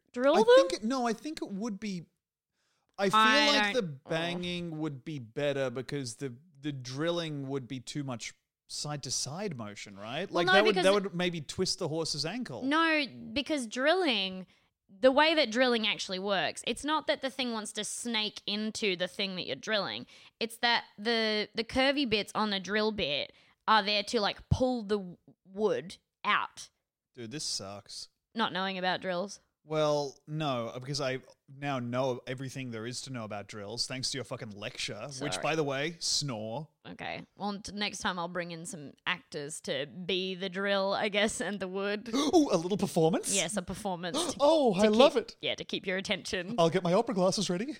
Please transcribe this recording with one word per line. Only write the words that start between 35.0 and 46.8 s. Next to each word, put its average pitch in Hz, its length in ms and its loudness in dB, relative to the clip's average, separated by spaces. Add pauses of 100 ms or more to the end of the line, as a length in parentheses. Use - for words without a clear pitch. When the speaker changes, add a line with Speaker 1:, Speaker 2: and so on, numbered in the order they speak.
Speaker 2:
which, 147 140 -4
Speaker 1:
Sorry. - 80 -4
Speaker 2:
by 151 120 2
the 160 80 2
way, 143 380 -2
snore. 123 680 -2 (240)
Speaker 1:
Okay. - 320 -8 (160)
Well, 202 240 -4
t-, - 100 -12
next 208 260 -6
time 180 200 -4
I'll 170 80 -4
bring 175 240 -6
in 165 160 -10
some 147 240 -12 (160)
actors 147 540 -6
to 147 260 -4
be 185 480 -4
the 185 140 -6
drill, 196 460 0
I 214 160 0
guess, 208 300 0
and 196 200 -4
the 185 80 -4
wood. 202 420 -4
Speaker 2:
<gasps> 220 40 -4
Ooh, 294 360 6
a 202 60 4
little 180 220 0
performance? 185 540 2
Speaker 1:
Yes, 180 240 0
a 185 60 -2
performance. 185 680 -4
To, - 40 -8
Speaker 2:
<gasps> 196 40 -2
Oh, 285 400 6
Speaker 1:
to 214 60 8
Speaker 2:
I - 20 8
love 254 260 8
Speaker 1:
keep, 226 80 2
Speaker 2:
it. - 180 -10
Speaker 1:
yeah, 127 140 -2
to 135 100 -8
keep - 220 -6
your 185 100 -2
attention. 190 640 -4
Speaker 2:
I'll 165 120 6
get 170 120 2